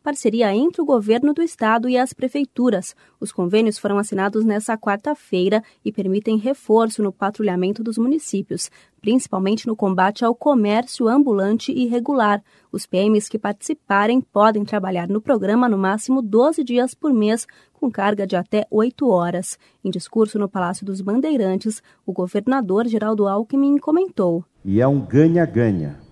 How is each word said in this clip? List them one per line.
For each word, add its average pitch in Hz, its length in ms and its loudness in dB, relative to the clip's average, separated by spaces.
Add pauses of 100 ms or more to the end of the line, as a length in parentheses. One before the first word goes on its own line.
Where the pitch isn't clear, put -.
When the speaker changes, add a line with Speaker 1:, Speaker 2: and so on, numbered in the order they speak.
Speaker 1:
parceria 233 540 0
entre 311 260 0
o 320 40 0
governo 247 500 2
do 330 80 -2
estado 233 460 -2
e 254 100 2
as 254 140 -2
prefeituras. 247 800 -2 (240)
Os - 140 -10
convênios 214 460 0
foram 202 200 -2
assinados 202 460 -2
nessa 220 340 0
quarta-feira 208 800 -2 (240)
e 214 60 -4
permitem 202 460 -2
reforço 226 640 0
no 196 100 0
patrulhamento 202 720 -2
dos 220 160 -6
municípios, 233 720 -4 (300)
principalmente 208 680 0
no 226 80 -2
combate 196 500 0
ao 240 120 0
comércio 233 720 0
ambulante 226 640 2
irregular. 240 720 0 (280)
Os - 160 -8
P 190 220 0
Ms 208 200 2
que 214 100 -6
participarem 208 840 -2
podem 214 440 2
trabalhar 185 440 -4
no 202 120 0
programa 226 480 2
no 208 100 2
máximo 214 440 0
doze 240 400 2
dias 247 320 0
por 302 180 -2
mês, 214 340 0 (260)
com - 160 -4
carga 202 380 -2
de 190 80 -4
até 196 380 -2
oito 240 360 0
horas. 175 480 0 (280)
Em 196 60 -2
discurso 214 460 -2
no 202 120 -2
Palácio 185 360 -4
dos 190 160 -8
Bandeirantes, 214 800 -2 (240)
o 190 80 -8
governador 208 760 -2
Geraldo 214 400 0
Alckmin 277 500 0
comentou. 277 680 0 (200)
Speaker 2:
E 98 160 2
é 127 80 4
um 143 100 2
ganha-ganha. 113 1000 2 (120)